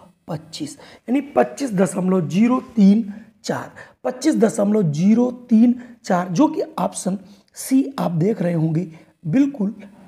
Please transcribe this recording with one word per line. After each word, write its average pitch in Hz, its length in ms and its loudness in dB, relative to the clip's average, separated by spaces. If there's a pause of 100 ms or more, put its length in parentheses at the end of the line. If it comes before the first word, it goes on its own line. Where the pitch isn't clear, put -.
(280)
पच्चीस, - 480 -12 (320)
यानी 262 120 0 (120)
पच्चीस - 400 0
दशमलव 185 560 0
ज़ीरो 240 320 2 (160)
तीन 208 360 4 (320)
चार, 135 280 -8 (320)
पच्चीस 254 320 -2
दशमलव 202 560 0
ज़ीरो 220 380 2 (180)
तीन 240 320 4 (240)
चार, 185 240 -2
जो 220 200 2
कि - 140 -6 (160)
option 190 400 -6 (380)
सी 269 280 0 (140)
आप 175 140 -2
देख 180 300 0
रहे 175 120 -2
होंगे 160 320 -2 (400)
बिल्कुल 226 480 0 (340)